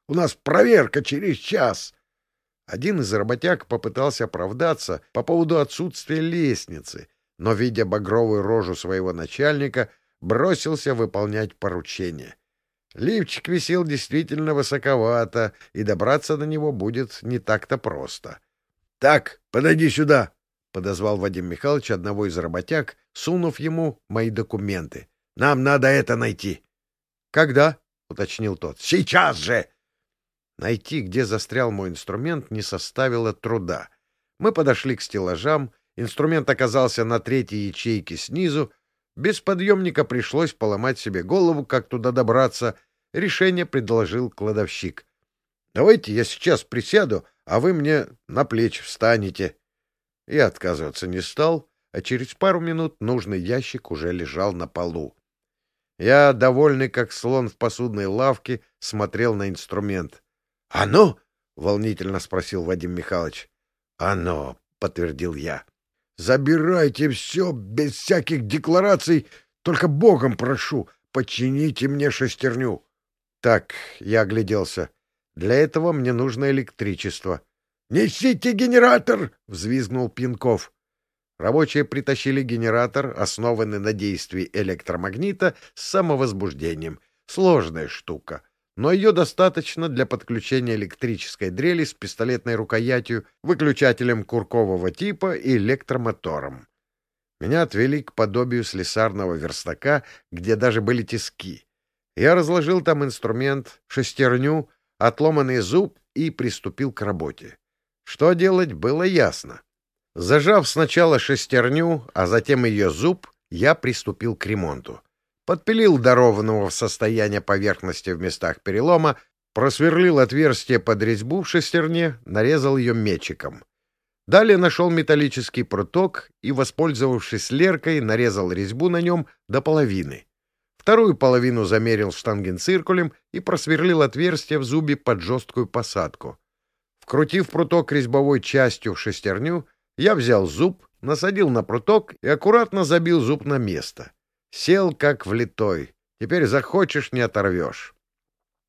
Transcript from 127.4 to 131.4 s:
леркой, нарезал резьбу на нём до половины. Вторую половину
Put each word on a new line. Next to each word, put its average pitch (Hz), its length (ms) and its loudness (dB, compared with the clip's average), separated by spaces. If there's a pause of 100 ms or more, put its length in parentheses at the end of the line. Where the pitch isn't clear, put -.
леркой, 165 500 2
нарезал 110 520 2
резьбу 107 380 -2
на 170 100 0
нём 175 260 0 (220)
до 127 140 0
половины. 98 640 0 (500)
Вторую 214 400 4
половину 123 480 4